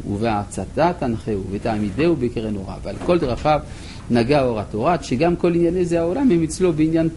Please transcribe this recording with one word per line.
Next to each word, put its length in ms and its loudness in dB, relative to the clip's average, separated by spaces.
ובהעצתה 920 0
תנחהו, 420 -2
ותעמידהו 640 0
בקרן 400 -2
אורה. 280 -8
ועל 120 -8
כל 140 2
דרכיו 400 0
נגע 320 4
אור 160 0
התורה, 340 0
עד 100 -2
שגם 320 2
כל 180 2
ענייני 320 2
זה 140 0
העולם 320 2
הם 120 4
אצלו 300 0
בעניין 440 2